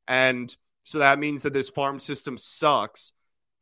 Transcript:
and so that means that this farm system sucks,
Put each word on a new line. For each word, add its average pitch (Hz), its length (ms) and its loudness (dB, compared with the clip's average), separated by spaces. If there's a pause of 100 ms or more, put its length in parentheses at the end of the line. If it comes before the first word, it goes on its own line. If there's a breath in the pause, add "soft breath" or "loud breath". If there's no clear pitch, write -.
and 127 480 2 (300)
so - 140 -6
that 139 200 6
means 147 240 -4
that 147 100 -2
this 135 160 0
farm 139 300 -4
system 131 380 -8
sucks, - 760 0 (500)